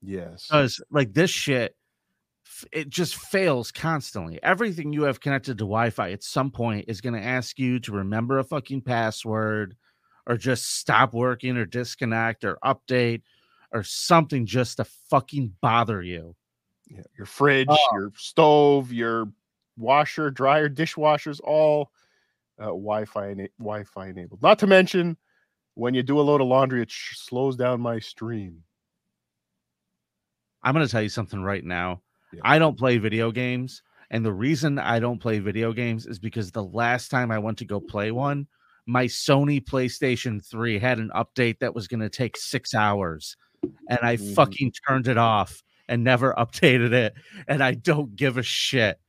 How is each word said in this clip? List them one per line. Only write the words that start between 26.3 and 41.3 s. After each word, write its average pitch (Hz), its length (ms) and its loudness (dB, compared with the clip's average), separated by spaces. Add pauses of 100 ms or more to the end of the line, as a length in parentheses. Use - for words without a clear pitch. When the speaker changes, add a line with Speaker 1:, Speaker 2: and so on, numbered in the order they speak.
Speaker 1:
of 127 60 2
laundry, 131 360 4
it - 80 -8
sh-, - 260 -14
slows 131 380 -4
down 123 260 0
my 117 180 -4
stream. 104 640 -12 (2000)
Speaker 2:
I'm 127 120 0
gonna 151 140 4
tell 110 140 0
you 107 80 -2
something 101 320 -6
right 92 220 -4
now. 90 380 -4 (300)
Speaker 1:
Yeah. - 120 -18
Speaker 2:
I 143 160 8
don't 156 180 4
play 123 200 4
video 110 340 0
games, 123 500 -6 (300)
and 113 140 -2
the 107 80 0
reason 139 460 0
I 113 200 0
don't 120 200 -2
play 110 200 -2
video 107 340 -2
games 117 320 -4
is 98 140 -14
because 104 320 -6
the 110 120 -6
last 117 460 -2
time 123 220 0
I 110 80 -2
went 107 200 -4
to 113 60 -10
go 101 140 -4
play 107 320 -4
one, 139 360 -4 (380)
my 127 200 2
Sony 143 580 2
PlayStation 127 840 -2
three 113 340 -2
had 120 200 0
an 110 160 -6
update 117 440 0